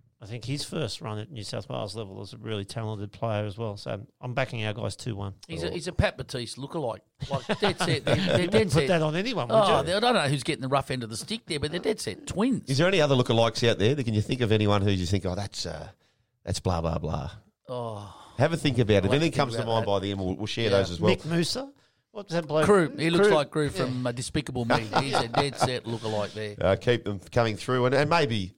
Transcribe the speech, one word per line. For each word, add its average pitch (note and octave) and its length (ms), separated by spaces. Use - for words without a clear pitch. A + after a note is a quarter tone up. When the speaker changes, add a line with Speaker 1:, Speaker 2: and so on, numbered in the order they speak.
Speaker 1:
I A#2 40
think, G#2+ 200
his C#3+ 180
first D3+ 380
run G#2+ 180
at C3+ 120
New A2+ 120
South A2+ 260
Wales A2 260
level G#2 260
as G2+ 120
a A#2 40
really A2 280
talented G#2+ 460
player G#2+ 340
as G2+ 120
well. A2 200
So A2 220
I'm B2 120
backing B2 320
our G#2+ 80
guys G#2 220
two A2 200
one. G2 180
Speaker 2:
He's E3 160
a, F3 80
he's E3 160
a G#3 40
Pat F#3 260
Batiste B2 400
lookalike. B2+ 420
Like, C#3 300
dead F#3+ 200
set. D#3+ 260
They're, - 100
they're - 20
Speaker 1:
<laughs> - 80
You - 60
wouldn't F3 200
Speaker 2:
dead A3 120
Speaker 1:
put F#3 100
Speaker 2:
set. D3 140
Speaker 1:
that E3+ 140
on D#3 140
anyone, F#3+ 340
would A3+ 60
Speaker 2:
Oh, F#3 240
Speaker 1:
you? C#3 60
Speaker 2:
they, F3 80
I G3+ 60
don't A#3+ 140
know D#3+ 140
who's C#3 160
getting D3+ 180
the C3+ 80
rough C#3 220
end B2+ 120
of A2 60
the A2+ 80
stick - 300
there, D3+ 120
but D3+ 120
they're E3+ 80
dead - 200
set - 280
twins. G#3+ 420
Speaker 3:
Is C3 80
there E3 100
any F#3+ 140
other C#3 140
lookalikes A#2 520
out A2 120
there? G#2 160
Can A#2 180
you G#2 80
think B2+ 200
of G#2+ 100
anyone G#2 300
who G2+ 100
you F#2+ 140
think, F#2+ 200
"Oh, F2+ 100
that's, G2+ 300
uh, D#2 240
that's - 160
blah, F2 220
blah, E2 180
blah"? D#2 320
Speaker 2:
Oh. A2 480
Speaker 3:
Have D#3 160
a D#3+ 40
think C#3 200
about G#2+ 160
it. G2+ 60
If F2+ 60
Speaker 2:
I'll F#2+ 60
have C#3+ 100
Speaker 3:
anything E3 120
Speaker 2:
to - 40
Speaker 3:
comes C3+ 180
Speaker 2:
think A2 100
Speaker 3:
to A2+ 60
Speaker 2:
about A2 140
Speaker 3:
mind - 20
Speaker 2:
that. G2 140
Speaker 3:
by G2 60
them, G2 120
we'll, F#2 180
we'll G#2+ 80
share A2+ 200
Speaker 2:
Yeah. G2+ 120
Speaker 3:
those F2+ 140
as E2+ 100
well. - 120
Speaker 1:
Mick - 120
Musa? E3+ 440
What's G3+ 220
that E3 140
bloke? D#3 180
Speaker 2:
Crew. F#3 320
He D#3+ 120
looks F3 180
Speaker 1:
Crew. G3 80
Speaker 2:
like D3 160
Crew D3 180
from, C3 380
uh, B2 60
Despicable B2 520
Me. B2+ 140
Speaker 1:
<laughs> A2 220
Speaker 2:
He's C#3 120
a C#3+ 140
dead C#3 300
set B2+ 260
lookalike G#2+ 500
there. G#2 260
Speaker 3:
Uh, F#2+ 180
keep B2 260
them G2+ 160
coming A2+ 260
through. B2+ 280
And, B2+ 80
and D3 160
maybe, C#3+ 480